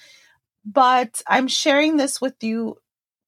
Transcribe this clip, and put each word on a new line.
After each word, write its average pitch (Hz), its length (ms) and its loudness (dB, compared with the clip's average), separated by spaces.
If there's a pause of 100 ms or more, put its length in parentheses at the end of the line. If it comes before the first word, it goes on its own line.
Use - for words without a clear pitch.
(640)
But 247 600 0
I'm 262 220 0
sharing 302 480 0
this 277 240 -2
with 262 220 -6
you 226 360 -6 (500)